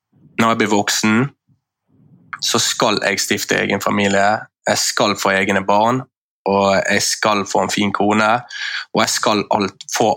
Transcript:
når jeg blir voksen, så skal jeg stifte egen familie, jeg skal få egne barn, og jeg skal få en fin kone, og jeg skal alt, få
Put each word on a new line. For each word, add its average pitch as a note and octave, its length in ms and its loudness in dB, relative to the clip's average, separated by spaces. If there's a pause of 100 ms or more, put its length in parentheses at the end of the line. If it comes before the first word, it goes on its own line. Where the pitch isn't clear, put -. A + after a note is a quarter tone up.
(360)
når A2+ 160 2
jeg A2+ 80 -2
blir G#2 100 2
voksen, G#2+ 480 2 (1160)
så - 260 -2
skal - 400 0
jeg G2 160 -2
stifte G2+ 400 -2
egen G2+ 240 -2
familie, G2+ 460 2 (340)
jeg G#2+ 160 -2
skal - 400 0
få G2 160 0
egne G2 300 0
barn, A2 380 2 (440)
og G2 200 2 (100)
jeg G2+ 280 0
skal G#2 400 0
få G2 200 -2
en F#2 80 -4
fin G2+ 200 0
kone, G#2+ 360 2 (680)
og A2 80 2
jeg A2+ 100 0
skal G#2+ 380 0
alt, G2 380 -2
få A2 280 0